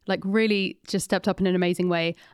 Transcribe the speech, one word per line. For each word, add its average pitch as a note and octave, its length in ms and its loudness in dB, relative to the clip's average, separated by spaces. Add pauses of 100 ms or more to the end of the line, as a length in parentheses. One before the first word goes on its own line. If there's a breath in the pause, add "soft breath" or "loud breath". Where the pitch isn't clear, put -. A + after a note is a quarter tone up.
like, F#3+ 180 -2
really G3+ 540 0 (100)
just F#3+ 160 -2
stepped F#3+ 240 0
up F#3+ 100 0
in G3 80 2
an F3+ 80 2
amazing F3+ 360 0
way. E3+ 240 0 (180 soft breath)